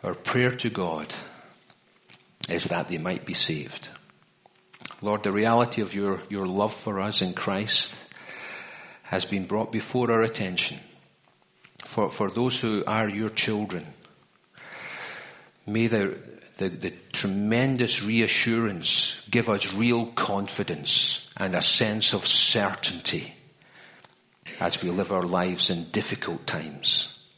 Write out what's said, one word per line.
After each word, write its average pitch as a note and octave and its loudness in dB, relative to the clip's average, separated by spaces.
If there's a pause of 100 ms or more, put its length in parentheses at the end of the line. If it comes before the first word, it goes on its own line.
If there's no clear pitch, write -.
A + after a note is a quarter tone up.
our F#2 -2
prayer B2+ 2
to B2 -2
God E2 -4 (1300)
is E2+ -2
that E2+ 0
they F2 -2
might F2 -2
be E2+ -6
saved. - -4 (1120)
Lord, G#2 0
the G2 2
reality A#2 4
of G2 -2
your, G2 0
your G2 -2
love G2+ 2 (100)
for G2 -2
us F#2 0
in F#2 0
Christ - 0 (1160)
has F#2 0
been F#2+ -2
brought G#2+ -2
before A#2 2
our A2+ 6
attention. G2+ -2 (1120)
For, G2+ 0
for G2+ 0
those B2 0
who A2 0
are G#2+ 2
your G#2+ -2
children, G#2 -2 (1700)
may A2+ 4
the, G#2 4 (400)
the, F#2+ 2
the F2 -4 (220)
tremendous A2+ 2
reassurance A2 2 (180)
give A#2 4
us G2+ 2 (100)
real A#2 4
confidence G2 0 (180)
and F#2+ 0
a - 2
sense G#2+ 2
of G2+ 0
certainty - 0 (1300)
as F2 0
we F2+ 0
live F#2 0
our F2+ 2
lives F2+ 2
in E2+ -2
difficult - -4
times. D2+ -2 (300)